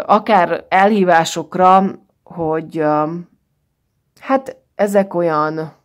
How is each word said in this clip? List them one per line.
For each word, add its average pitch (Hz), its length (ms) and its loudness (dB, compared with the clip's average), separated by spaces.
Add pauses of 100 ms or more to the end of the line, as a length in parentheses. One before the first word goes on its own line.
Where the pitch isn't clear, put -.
akár 185 640 0
elhívásokra, 185 1120 2 (400)
hogy, 160 540 -8
ö, 151 340 -2 (1080)
hát - 380 -6 (180)
ezek 196 380 0
olyan 156 600 -4 (120)